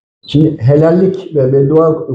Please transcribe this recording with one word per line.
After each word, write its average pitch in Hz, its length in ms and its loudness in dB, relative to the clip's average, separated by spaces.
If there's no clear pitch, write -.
Şimdi 151 340 0
helallik 160 720 0
ve 131 180 0
beddua 156 600 0